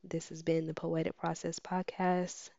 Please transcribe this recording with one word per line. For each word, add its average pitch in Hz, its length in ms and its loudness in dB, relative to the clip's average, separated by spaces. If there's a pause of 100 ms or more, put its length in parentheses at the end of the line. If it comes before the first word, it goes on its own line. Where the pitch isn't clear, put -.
this 170 260 -4
has 160 120 -10
been 165 240 2
the 160 80 -4
Poetic 165 420 0
Process 165 420 -2
Podcast. 180 1000 0